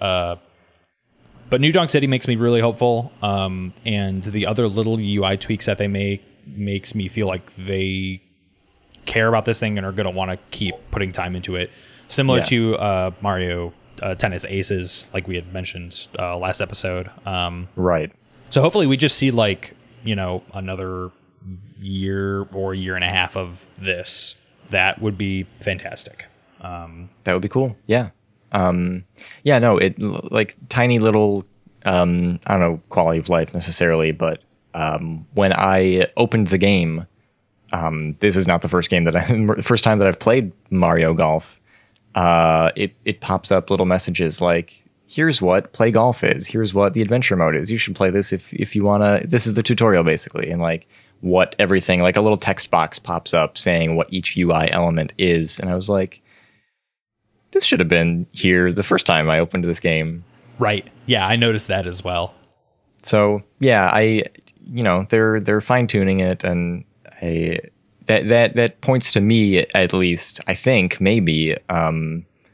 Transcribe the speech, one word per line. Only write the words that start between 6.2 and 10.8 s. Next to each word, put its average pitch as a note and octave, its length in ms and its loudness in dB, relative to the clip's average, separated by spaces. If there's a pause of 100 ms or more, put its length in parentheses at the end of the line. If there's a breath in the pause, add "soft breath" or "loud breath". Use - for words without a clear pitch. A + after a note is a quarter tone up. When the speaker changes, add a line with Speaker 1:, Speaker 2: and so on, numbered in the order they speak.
Speaker 1:
makes G2 480 -6
me G2 120 -6
feel G#2 200 -4
like F#2 280 -8
they F#2+ 640 -6 (840)
care A2+ 220 0
about A2+ 180 2
this A2+ 140 -2
thing G#2+ 180 -4
and F#2+ 80 -6
are F#2+ 60 -6
gonna F#2+ 200 -4
wanna F#2 260 -6 (140)
keep G2 220 -6 (180)